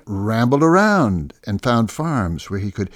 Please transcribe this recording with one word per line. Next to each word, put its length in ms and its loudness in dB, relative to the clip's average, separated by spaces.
rambled 560 0
around 720 2
and 140 -4
found 280 2
farms 600 -4
where 100 -6
he 120 -4
could 240 -6